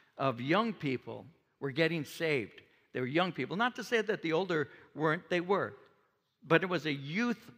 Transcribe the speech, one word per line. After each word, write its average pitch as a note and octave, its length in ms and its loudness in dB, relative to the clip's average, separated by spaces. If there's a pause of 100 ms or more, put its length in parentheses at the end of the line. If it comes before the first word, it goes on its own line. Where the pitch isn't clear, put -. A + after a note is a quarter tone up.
(180)
of B2+ 240 0
young F#3+ 320 2
people A#2 520 -6 (340)
were C#3 120 -4
getting D#3+ 320 2
saved. C#3+ 580 -2 (320)
They - 80 -2
were C3 40 0
young E3 260 2
people. C#3 260 -4
Not A#3+ 180 -2
to A#3+ 80 -8
say A3+ 180 0
that G#3 200 -2
the D#3+ 120 0
older E3 360 0 (260)
weren't, D#3 340 0
they F3 120 2
were. F3 320 0 (720)
But D#3+ 180 6
it F#3 60 -2
was E3 160 -2
a D#3 80 -2
youth E3 640 -4